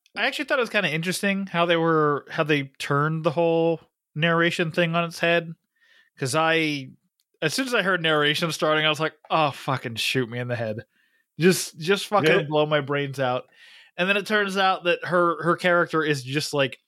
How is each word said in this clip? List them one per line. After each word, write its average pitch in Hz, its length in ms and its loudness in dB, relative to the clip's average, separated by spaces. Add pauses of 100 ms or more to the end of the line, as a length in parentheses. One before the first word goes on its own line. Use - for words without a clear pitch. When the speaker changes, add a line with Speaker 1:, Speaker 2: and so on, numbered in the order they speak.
(160)
Speaker 1:
I 208 100 -2
actually 269 200 -4
thought 285 120 0
it 247 40 2
was 220 80 -2
kinda 185 220 0
interesting 190 540 -2
how 170 200 0
they 170 100 4
were, 156 540 2
how 165 140 0
they 147 200 2 (140)
turned 156 460 -2
the 170 60 2
whole 165 500 2 (340)
narration 165 580 2
thing 170 220 0
on 170 100 0
its 165 140 -10
head. 170 340 0 (680)
'Cause 131 160 -4
I, 160 560 0 (520)
as 160 120 -2
soon 262 120 -2
as 247 80 -4
I 208 80 2
heard 180 200 0
narration 156 480 2
starting, 156 340 0
I 156 40 2
was 151 120 0
like, 156 140 -2 (160)
"Oh, 156 220 2
fucking 127 440 -6
shoot 123 320 -2
me 120 100 -8
in 123 100 -6
the 120 80 -4
head. 110 280 -6 (540)
Just, 170 400 2
just 190 300 -2
fucking 185 220 4 (100)
Speaker 2:
Yeah. - 20 -6
Speaker 1:
blow 151 240 0
my 151 140 0
brains 139 400 -6
out." 127 280 -2 (480)
And 180 120 0
then 202 80 2
it 208 100 -4
turns 202 300 0
out 190 280 0
that 170 200 0
her, 170 380 0
her 165 140 2
character 175 460 2
is 147 220 0
just, 135 300 -4
like, 139 340 0